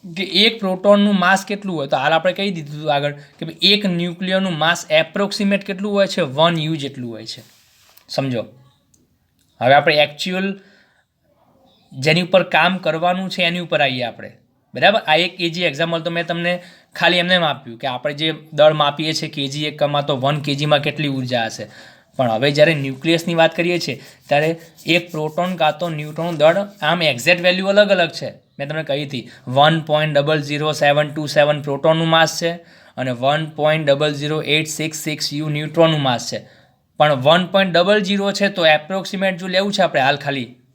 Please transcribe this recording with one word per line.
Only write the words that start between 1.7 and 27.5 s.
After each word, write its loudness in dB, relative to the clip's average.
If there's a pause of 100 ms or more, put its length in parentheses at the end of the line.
હોય, -4
તો 0
હાલ 0
આપણે 2
કહી -4
દીધું -10
હતું -2
આગળ -2
કે -14
ભાઈ -14
એક 2
ન્યુક્લિયોનનું -2
માસ 0
એપ્રોક્સિમેટ 0
કેટલું -6
હોય 2
છે? -2
વન 2
યુ -2
જેટલું -8
હોય -14
છે. -16 (640)
સમજો, -4 (1120)
હવે 6
આપણે 4
એકચ્યુઅલ -2 (1400)
જેની 2
ઉપર 4
કામ 2
કરવાનું -2
છે -4
એની 0
ઉપર -2
આવીએ 0
આપણે, -10 (420)
બરાબર? 2
આ 4
એક 0
કેજી -4
એક્ઝામ્પલ -2
તો -6
મેં -4
તમને -4 (320)
ખાલી 2
એમને 2
એમ 2
આપ્યું -6
કે -8
આપણે -4
જે -2 (180)
દળ 6
માપીએ 0
છીએ -4
કેજી -6
એકમમાં, -2
તો -2
વન 0
કેજીમાં 0
કેટલી -4
ઉર્જા -4
હશે. -10 (500)
પણ 0
હવે 2
જ્યારે 4
ન્યુક્લિયસની -2
વાત 4
કરીએ 0
છીએ -6 (280)
ત્યારે 0 (260)
એક 0
પ્રોટોન -4
કાં 0
તો -4
ન્યુટ્રોનનું -6
દળ 4 (160)
આમ 0
એક્ઝેક્ટ 2
વેલ્યુ 2